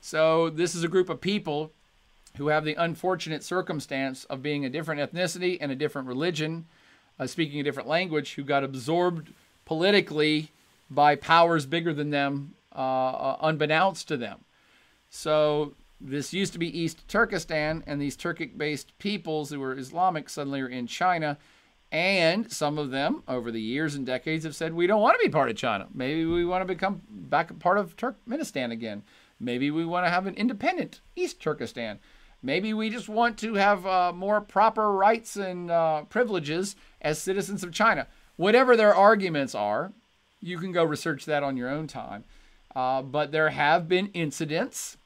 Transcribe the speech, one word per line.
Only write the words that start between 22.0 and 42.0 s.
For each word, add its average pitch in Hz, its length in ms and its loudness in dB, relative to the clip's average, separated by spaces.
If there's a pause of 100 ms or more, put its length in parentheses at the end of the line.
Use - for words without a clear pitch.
some 147 280 -2
of 143 140 -4
them, 147 360 -2
over 120 240 -4
the 113 100 -4
years 143 340 -2
and 139 100 -6
decades, 156 400 -4
have 151 100 -8
said, 160 180 -4
"We 170 140 2
don't 208 140 4
want 320 180 6
to 453 60 4
be - 60 2
part 135 180 2
of 110 80 -4
China. 107 360 -2
Maybe 147 300 -2
we 170 220 0
want 180 160 0
to 185 120 -4
become 190 360 -4
back 160 400 -2
a - 60 -14
part 185 220 4
of 190 200 -4
Turkmenistan 233 720 -6
again. 110 300 -8 (380)
Maybe 123 300 -2
we 160 160 -2
want 175 200 0
to 165 40 4
have 185 180 0
an 190 80 -6
independent 254 680 -2 (140)
East - 260 -6
Turkestan. 117 580 -6 (420)
Maybe 185 320 -2
we 220 160 -2
just 214 200 -10
want 233 300 0
to 220 160 -4
have, 196 300 4
uh, 180 280 2
more 196 260 0
proper 214 540 2
rights 214 420 4
and, 180 360 -6
uh, 160 320 2
privileges 185 720 -2 (260)
as 156 180 0
citizens 190 440 -4
of 175 100 -10
China." 196 340 2 (280)
Whatever 233 400 6
their 214 180 8
arguments 185 640 6
are, 107 360 0 (500)
you 170 180 -8
can 185 120 -6
go 170 120 4
research 160 420 -2
that 147 160 0
on 139 160 -2
your 123 120 -4
own 151 180 -6
time. 113 360 -12 (520)